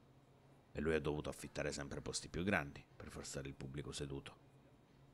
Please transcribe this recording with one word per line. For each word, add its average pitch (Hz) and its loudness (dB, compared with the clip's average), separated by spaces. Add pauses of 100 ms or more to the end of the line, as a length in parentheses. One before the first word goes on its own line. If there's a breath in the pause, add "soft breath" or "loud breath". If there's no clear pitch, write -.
(720)
e - -2
lui 80 6
ha 78 6
dovuto 73 2
affittare 71 -2
sempre 71 -4
posti 71 -2
più 73 0
grandi 82 4 (120)
per - -10
forzare - -4
il 69 -6
pubblico 131 -4
seduto. 69 -6 (680)